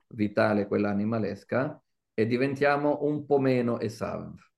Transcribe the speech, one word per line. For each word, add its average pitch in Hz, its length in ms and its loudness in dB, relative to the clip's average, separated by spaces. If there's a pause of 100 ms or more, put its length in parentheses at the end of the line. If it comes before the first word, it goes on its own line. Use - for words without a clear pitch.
vitale, 107 600 0
quella 104 220 0
animalesca, 107 920 -2 (320)
e 110 120 2
diventiamo 143 760 2
un 147 240 -2
po' 143 140 4
meno 123 420 2
Esav, 87 520 -6 (240)